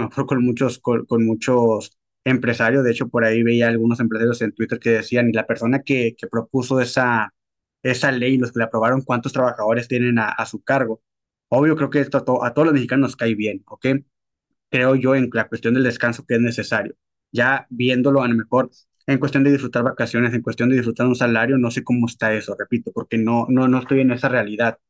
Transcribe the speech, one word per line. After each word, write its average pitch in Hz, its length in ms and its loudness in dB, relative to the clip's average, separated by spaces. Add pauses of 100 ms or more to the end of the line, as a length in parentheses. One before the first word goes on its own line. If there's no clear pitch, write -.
mejor 123 180 -4
con 127 180 0
muchos, 123 360 0
con, 120 260 -2
con 117 200 0
muchos 113 720 0 (280)
empresarios. 127 580 0
De 120 80 2
hecho, 117 180 -4
por 117 160 0
ahí 113 180 2
veía 117 240 2
algunos 117 320 0
empresarios 117 420 0
en 107 120 -2
Twitter 113 260 -4
que 117 120 0
decían, 117 380 0
"Y 110 40 2
la 110 140 0
persona 117 360 -2
que, 123 340 -2
que 120 100 -14
propuso 127 540 -2
esa, 117 520 0 (500)
esa 127 280 0
ley, 127 260 0
los 120 140 -2
que 117 80 -4
la 113 60 0
aprobaron, 117 360 0
¿cuántos 123 320 -4
trabajadores 117 540 0
tienen 123 320 0
a, 107 100 -2
a 113 160 -6
su - 180 -14
cargo?". 123 380 -2 (480)
Obvio, 147 260 2
creo 143 140 -2
que 147 100 0
esto 139 180 0
a 120 80 -6
to-, 127 180 0
a 120 100 -2
todos 156 140 4
los 156 60 2
mexicanos 127 360 2
nos - 60 -12
cae 117 200 -2
bien, 104 320 -4
¿ok? - 200 -6 (800)
Creo 131 260 2
yo 131 200 2
en 127 180 2
la 113 140 -2
cuestión 117 280 -2
del 131 80 4
descanso 120 420 -2
que 123 100 -2
es 117 60 2
necesario. 117 540 -4 (360)
Ya 127 380 0
viéndolo, 127 540 2
a 120 40 0
lo 120 80 2
mejor, 123 360 0 (360)
en 135 120 2
cuestión 139 240 2
de 143 80 4
disfrutar 127 320 0
vacaciones, 120 500 -2
en 120 80 -2
cuestión 120 280 -2
de 131 80 4
disfrutar 117 300 0
un 123 80 2
salario, 123 420 0
no 117 140 2
sé 120 120 -6
cómo 120 240 0
está 110 260 -2
eso, 104 240 -6
repito, 117 340 -4
porque 113 260 -6
no, 117 320 0
no, 131 180 2
no 127 120 2
estoy 135 220 0
en 127 100 4
esa 123 180 0
realidad. 113 500 -2 (100)